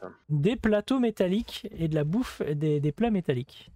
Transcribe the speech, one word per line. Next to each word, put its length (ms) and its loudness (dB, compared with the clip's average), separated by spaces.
des 260 2
plateaux 440 2
métalliques 720 0
et 180 -2
de 60 0
la 100 2
bouffe, 360 -2
des, 380 0
des 140 0
plats 180 0
métalliques. 640 -4